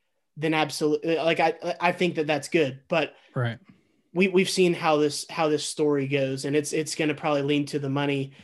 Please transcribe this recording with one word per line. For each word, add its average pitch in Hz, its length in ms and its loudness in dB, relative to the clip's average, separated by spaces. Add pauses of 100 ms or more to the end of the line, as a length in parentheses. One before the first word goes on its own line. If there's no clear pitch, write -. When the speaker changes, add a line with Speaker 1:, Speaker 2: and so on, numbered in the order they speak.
(380)
Speaker 1:
then 160 160 0
absolutely, 151 640 0
like, 160 220 2
I, 165 400 0
I 180 120 2
think 175 240 0
that 151 120 -2
that's 147 200 -2
good. 135 400 0
But 160 260 -2 (220)
Speaker 2:
Right. 120 240 -2 (540)
Speaker 1:
we, 185 140 4
we've 185 220 2
seen 180 240 4
how 160 240 2
this, 147 320 0
how 160 200 0
this 147 160 0
story 147 420 0
goes, 135 380 -2
and 143 100 0
it's, 147 180 0
it's 156 220 -4
gonna 151 180 0
probably 147 300 -2
lean 147 240 0
to 147 120 -4
the 139 100 -4
money. 139 440 -2 (100)